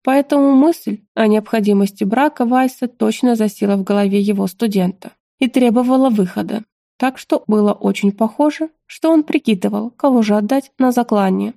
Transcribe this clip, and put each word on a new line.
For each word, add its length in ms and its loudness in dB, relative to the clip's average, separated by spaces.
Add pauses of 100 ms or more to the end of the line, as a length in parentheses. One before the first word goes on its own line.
Поэтому 540 2
мысль 460 0 (120)
о 140 0
необходимости 760 0
брака 400 0
Вайса 420 -2
точно 480 -2
засела 400 -2
в 80 -4
голове 380 0
его 260 -2
студента 640 -4 (280)
и 100 0
требовала 600 2
выхода. 540 -2 (340)
Так 200 -4
что 300 -4
было 260 2
очень 400 -2
похоже, 560 -2 (160)
что 260 -2
он 120 4
прикидывал, 680 -2
кого 300 0
же 160 0
отдать 420 -2
на 140 2
заклание. 640 -2